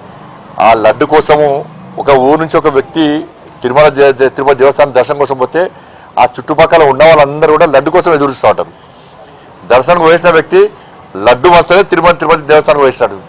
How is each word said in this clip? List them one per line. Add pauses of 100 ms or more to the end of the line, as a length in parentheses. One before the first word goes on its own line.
(600)
ఆ
లడ్డు
కోసము (340)
ఒక
ఊరు
నుంచి
ఒక
వ్యక్తి (420)
తిరుమల
దే-,
దే-,
తిరుమల
దేవస్థానం
దర్శనం
కోసం
పోతే (480)
ఆ
చుట్టుపక్కల
ఉన్న
వాళ్ళందరూ
కూడా
లడ్డు
కోసం
ఎదురు
చూస్తూ
ఉంటారు. (1000)
దర్శనం
పోయేసిన
వ్యక్తి (460)
లడ్డు
వస్తేనే
తిరుమల
తిరుపతి
దేవస్థానం
పోయేసినాడు. (100)